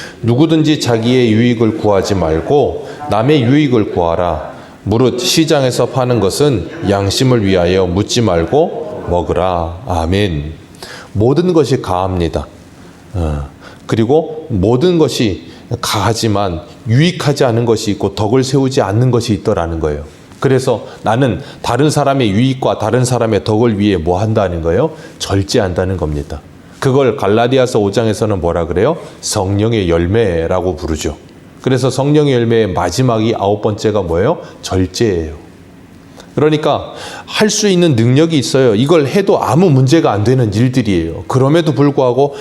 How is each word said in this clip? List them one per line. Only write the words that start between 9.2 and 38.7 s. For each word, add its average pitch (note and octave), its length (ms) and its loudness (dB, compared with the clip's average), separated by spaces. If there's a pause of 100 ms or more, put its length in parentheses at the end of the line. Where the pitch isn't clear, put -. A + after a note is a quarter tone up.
아멘. E2 640 -2 (600)
모든 D3+ 380 2
것이 C#3 300 2
가합니다. F2+ 640 -2 (680)
어, D2+ 340 -4 (380)
그리고 B2+ 640 0
모든 B2 480 2
것이 A#2+ 500 -2 (340)
가하지만 G2+ 800 -2 (260)
유익하지 D3 560 2
않은 A#2 220 2
것이 G#2+ 240 0
있고 G2 240 -2
덕을 G#2+ 280 0
세우지 C3 380 0
않는 A2 300 2
것이 A#2 240 0
있더라는 E2+ 460 -2
거예요. D2 240 -4 (360)
그래서 C3 460 0 (160)
나는 A2+ 400 0 (180)
다른 C3+ 300 0
사람의 C3+ 400 0
유익과 B2 480 0
다른 A2+ 260 0
사람의 A2+ 400 0
덕을 A2 340 2
위해 G2+ 200 2
뭐 F2 200 0
한다는 G2 440 0
거예요? F#2 300 0 (260)
절제한다는 F#2+ 800 -2
겁니다. D2+ 420 -6 (400)
그걸 C3 380 2
갈라디아서 A#2+ 640 2
오 G2+ 100 2
장에서는 G#2+ 500 0
뭐라 E2+ 260 -2
그래요? G#2 300 0 (240)
성령의 G2+ 720 0
열매라고 F2 840 0
부르죠. D#2 420 -6 (420)
그래서 C3 300 0
성령의 C#3+ 420 2
열매의 A#2 360 2
마지막이 A2 680 0
아홉 G#2 240 0
번째가 G#2 420 0
뭐예요? F#2 360 0 (240)
절제예요. F#2 720 -2 (1000)
그러니까 C#3+ 600 0 (320)
할 G#3+ 240 0
수 - 180 0
있는 F3 260 4
능력이 C3+ 440 2
있어요. B2+ 360 2